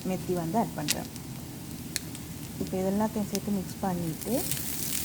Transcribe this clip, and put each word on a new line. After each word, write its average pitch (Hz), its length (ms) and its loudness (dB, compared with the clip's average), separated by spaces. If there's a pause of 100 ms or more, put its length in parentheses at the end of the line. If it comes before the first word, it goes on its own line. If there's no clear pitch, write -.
மெத்தி 185 320 2
வந்து 165 200 4
ஆட் 180 160 0
பண்றேன். - 320 0 (1500)
இப்போ - 200 -2
இதெல்லாத்தையும் 208 500 2
சேர்த்து 202 260 2
மிக்ஸ் 175 280 -2
பண்ணிட்டு 175 480 0 (720)